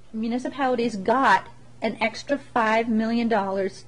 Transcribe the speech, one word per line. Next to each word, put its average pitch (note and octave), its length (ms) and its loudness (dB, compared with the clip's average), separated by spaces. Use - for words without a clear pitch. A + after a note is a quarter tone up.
municipalities B3 840 -2
got G#3+ 540 2
an A3 180 -4
extra - 380 -2
five A3+ 500 0
million A#3 400 0
dollars G3 600 0